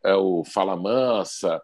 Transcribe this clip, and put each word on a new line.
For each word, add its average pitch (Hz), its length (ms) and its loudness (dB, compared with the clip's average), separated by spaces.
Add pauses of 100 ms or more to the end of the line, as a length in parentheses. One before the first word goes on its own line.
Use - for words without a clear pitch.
é, 95 120 2
o 95 300 2
Fala 95 320 -2
Mansa 98 880 0